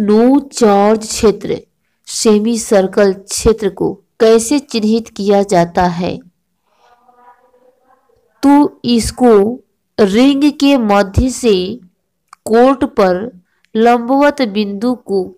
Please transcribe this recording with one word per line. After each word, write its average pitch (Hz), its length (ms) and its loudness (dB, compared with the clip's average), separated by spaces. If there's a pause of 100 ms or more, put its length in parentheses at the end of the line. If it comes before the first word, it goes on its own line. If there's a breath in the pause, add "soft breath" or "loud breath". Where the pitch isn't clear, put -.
नो 226 380 2
चार्ज 214 600 0
क्षेत्र - 580 -4 (500)
सेमी 220 500 0
सर्कल 196 560 0
क्षेत्र 214 560 -4
को 180 240 -6 (260)
कैसे 226 400 2
चिन्हित 226 500 -2
किया 202 340 0
जाता 175 400 0
है? 175 340 -4 (2250)
तो 285 420 2
इसको 240 480 0 (640)
रिंग 269 540 2
के 277 260 0
मध्य 202 520 0
से 214 500 -2 (680)
कोर्ट 247 380 2
पर 185 360 0 (560)
लंबवत 247 680 0
बिंदु 208 540 -4
को 190 280 -6 (140)